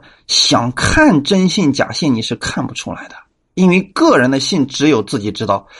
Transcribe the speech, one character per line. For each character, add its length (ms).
想 440
看 520
真 260
信 240
假 180
信， 240
你 60
是 160
看 280
不 80
出 200
来 160
的， 60
因 120
为 140
个 360
人 140
的 80
信 260
只 220
有 160
自 160
己 120
知 140
道。 220